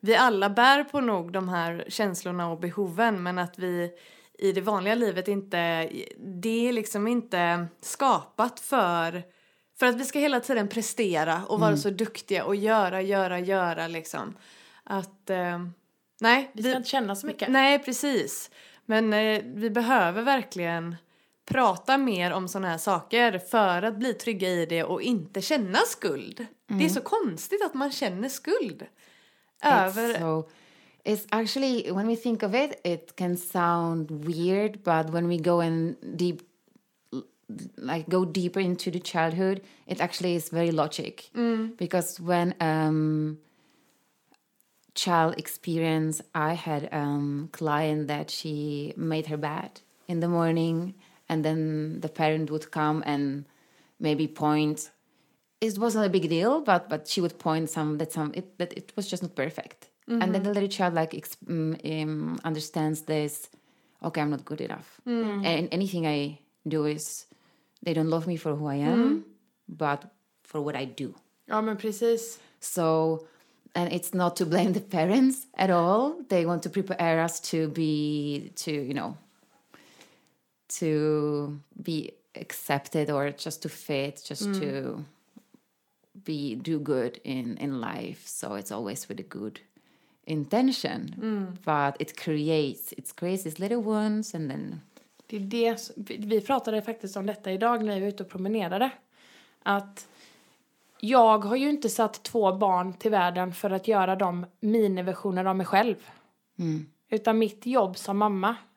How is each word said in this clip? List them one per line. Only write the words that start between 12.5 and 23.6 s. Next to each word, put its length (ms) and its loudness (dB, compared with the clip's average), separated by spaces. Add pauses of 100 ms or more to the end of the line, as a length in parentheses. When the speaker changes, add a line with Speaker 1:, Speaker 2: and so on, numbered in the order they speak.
Speaker 1:
göra, 460 2
göra, 380 2
göra, 480 0
liksom. 480 -8 (480)
Att... 460 -6
Eh, 340 -2 (560)
nej, 320 6
Speaker 3:
Vi 100 -8
ska 80 4
Speaker 1:
vi 60 2
Speaker 3:
inte 120 -4
känna 280 0
så 100 -8
mycket. 220 -4
Speaker 1:
Nej, 300 6
precis. 720 -2 (360)
Men, 260 4
eh, 340 2
vi 240 -4
behöver 520 4
verkligen 760 0 (480)
prata 540 2
mer 340 2
om 160 -2
såna 200 -4
här 100 -2
saker 600 2
för 440 4